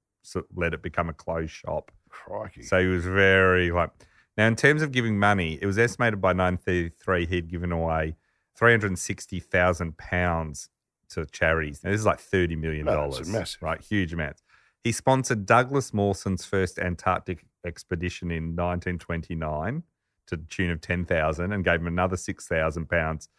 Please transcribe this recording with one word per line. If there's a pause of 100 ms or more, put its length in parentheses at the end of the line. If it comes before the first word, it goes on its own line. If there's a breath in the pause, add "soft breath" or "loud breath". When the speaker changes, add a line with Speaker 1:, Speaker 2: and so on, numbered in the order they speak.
(220)
Speaker 1:
so (100)
let
it
become
a
closed
shop. (180)
Speaker 2:
Crikey.
Speaker 1:
So
he
was
very,
like, (480 soft breath)
now
in
terms
of
giving
money,
it
was
estimated
by
nineteen
thirty-three
he'd
given
away (400)
three
hundred
sixty
thousand
pounds (400)
to
charities.
Now,
this
is
like
thirty
million
dollars,
Speaker 2:
No,
it's
massive.
Speaker 1:
right?
Huge
amounts. (380 soft breath)
He
sponsored
Douglas
Mawson's
first
Antarctic (200)
expedition
in
nineteen
twenty-nine (440)
to
the
tune
of
ten
thousand
and
gave
him
another
six
thousand
pounds (120)